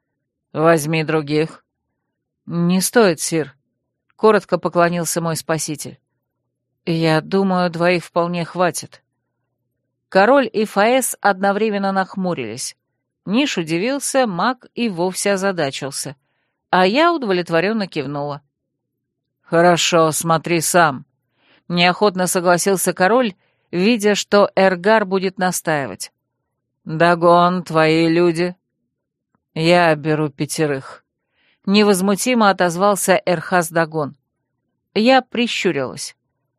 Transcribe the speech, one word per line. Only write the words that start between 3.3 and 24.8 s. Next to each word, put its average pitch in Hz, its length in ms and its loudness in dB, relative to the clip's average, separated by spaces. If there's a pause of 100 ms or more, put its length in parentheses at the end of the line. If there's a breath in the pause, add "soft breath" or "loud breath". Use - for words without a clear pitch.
коротко 208 400 2
поклонился 170 640 -2
мой 165 160 -4
спаситель. 151 600 -6 (880)
"Я 160 360 2
думаю, 180 480 0
двоих 170 340 0
вполне 175 400 -4
хватит". - 580 -4 (1080)
Король 233 420 4
и 214 140 -2
Фаэс 233 560 0
одновременно 196 720 0
нахмурились. 170 840 -6 (500)
Ниш 247 320 -2
удивился, 226 680 -2
маг 208 480 -4
и 233 140 -2
вовсе 185 440 -2
озадачился. 156 840 -4 (540)
А 185 160 4
я 302 280 2
удовлетворённо 190 720 -2
кивнула. 143 540 -8 (1000)
"Хорошо, 165 680 2
смотри 165 500 -2
сам", 156 440 0 (640)
неохотно 180 600 2
согласился 180 640 0
король, 208 420 0 (360)
видя, 208 440 0
что - 400 2
Эргар 190 500 2